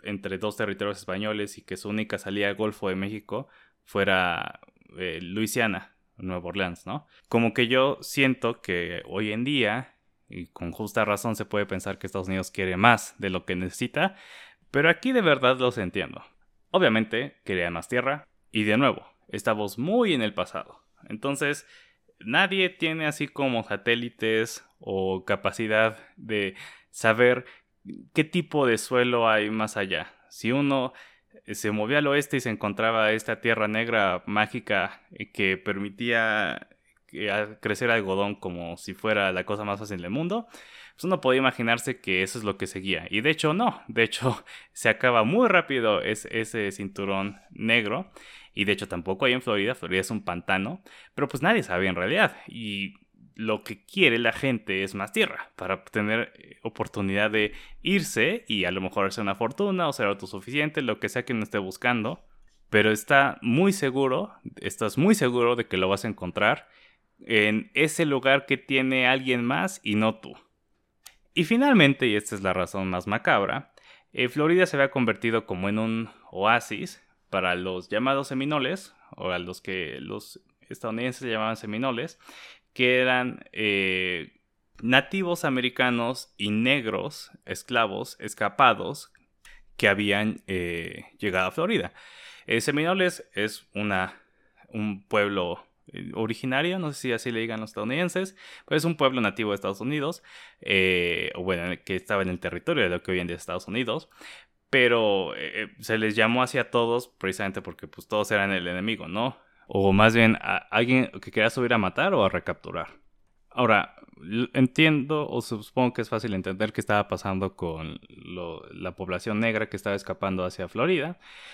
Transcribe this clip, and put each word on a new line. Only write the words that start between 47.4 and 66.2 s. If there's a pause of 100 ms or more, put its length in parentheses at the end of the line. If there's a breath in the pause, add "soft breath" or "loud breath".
negro. (420 loud breath)
Y
de
hecho
tampoco
hay
en
Florida,
Florida
es
un
pantano, (320 loud breath)
pero
pues
nadie
sabe
en
realidad. (100)
Y (380)
lo
que
quiere
la
gente
es
más
tierra
para
tener,
eh,
oportunidad
de (260 loud breath)
irse
y
a
lo
mejor
hacer
una
fortuna
o
ser
autosuficiente,
lo
que
sea
que
uno
esté
buscando. (420)
Pero
está
muy
seguro, (260)
estás
muy
seguro
de
que
lo
vas
a
encontrar (560 soft breath)